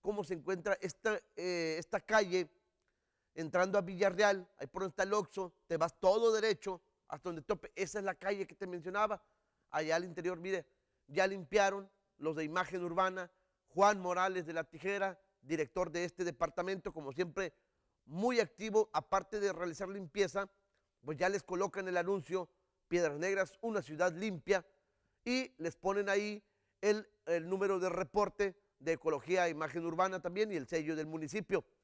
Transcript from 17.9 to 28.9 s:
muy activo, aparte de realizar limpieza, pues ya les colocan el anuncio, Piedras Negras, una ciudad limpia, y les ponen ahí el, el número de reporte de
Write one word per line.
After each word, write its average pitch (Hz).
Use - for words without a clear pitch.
muy 220
activo, 208
aparte 190
de 202
realizar 175
limpieza, 196
pues 143
ya 180
les 202
colocan 190
el 180
anuncio, 180
Piedras 165
Negras, 190
una 220
ciudad 156
limpia, 185
y 254
les 160
ponen 196
ahí 208
el, 214
el 165
número 190
de 180
reporte 190
de 165